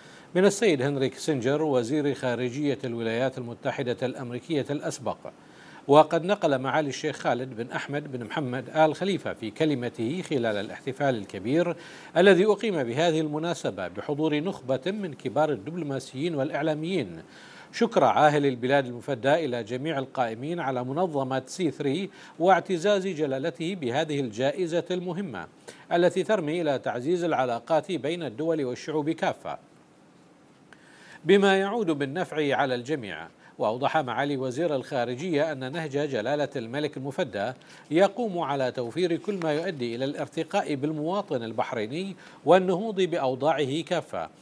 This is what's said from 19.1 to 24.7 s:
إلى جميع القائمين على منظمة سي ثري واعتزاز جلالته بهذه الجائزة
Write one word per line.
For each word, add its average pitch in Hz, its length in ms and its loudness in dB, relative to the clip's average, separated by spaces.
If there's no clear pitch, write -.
إلى 120 180 -4
جميع 135 360 -4
القائمين 127 600 -4
على 131 240 -2
منظمة 135 600 -2
سي 165 260 -2
ثري 147 380 -2
واعتزاز 190 680 4
جلالته 160 680 -2
بهذه 143 440 -2
الجائزة 143 720 0